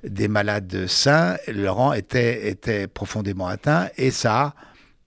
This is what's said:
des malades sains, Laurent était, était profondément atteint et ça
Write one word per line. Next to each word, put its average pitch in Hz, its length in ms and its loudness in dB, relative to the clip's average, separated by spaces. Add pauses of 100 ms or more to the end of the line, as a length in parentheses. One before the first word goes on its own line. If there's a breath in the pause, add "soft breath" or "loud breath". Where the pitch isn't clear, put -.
des 104 180 -2
malades 101 600 0
sains, 143 500 4 (100)
Laurent 104 460 0
était, 117 560 0
était 98 380 -4
profondément 98 600 -6
atteint 151 500 0
et 131 140 2
ça 123 440 0 (520 loud breath)